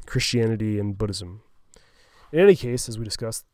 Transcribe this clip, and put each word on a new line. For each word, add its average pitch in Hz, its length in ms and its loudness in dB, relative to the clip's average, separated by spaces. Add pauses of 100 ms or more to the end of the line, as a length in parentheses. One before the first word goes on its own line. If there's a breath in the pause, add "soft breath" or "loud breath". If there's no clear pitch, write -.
Christianity, 113 720 -2
and 101 180 -4
Buddhism. 98 460 -8 (920 soft breath)
In 151 60 0
any 190 160 10
case, 123 340 -4
as 113 100 -10
we 113 60 -8
discussed, 113 500 -8